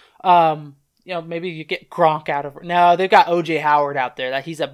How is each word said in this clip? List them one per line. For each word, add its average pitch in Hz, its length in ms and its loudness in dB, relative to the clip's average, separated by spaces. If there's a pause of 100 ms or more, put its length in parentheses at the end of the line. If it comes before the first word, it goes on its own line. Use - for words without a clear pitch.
(240)
um, 160 540 2 (260)
you 180 100 -12
know, 170 80 -8
maybe 165 280 -10
you 156 160 -12
get - 240 -10
Gronk 156 400 0
out 143 160 -4
of, 139 180 -16
no, 175 320 4
they've 185 140 -2
got 175 180 6
O 175 140 -2
J 156 160 -4
Howard 147 400 0
out 127 180 -6
there. 127 140 -8
That 135 160 -8
he's 160 160 -10
a, 139 120 -8